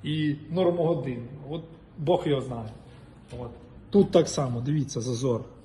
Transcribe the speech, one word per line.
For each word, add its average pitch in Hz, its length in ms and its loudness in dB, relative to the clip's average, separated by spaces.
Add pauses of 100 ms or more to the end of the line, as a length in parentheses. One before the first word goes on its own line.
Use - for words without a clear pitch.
І 151 340 0 (140)
норму 175 340 2
годин. 135 380 -2 (280)
От 165 140 -8 (340)
Бог 165 300 2
його 139 120 2
знає. 117 280 -8 (720)
От. 120 100 -10 (400)
Тут 202 200 8
так 165 180 6
само, 123 320 -2
дивіться, 135 400 -2
зазор. 120 440 0 (200)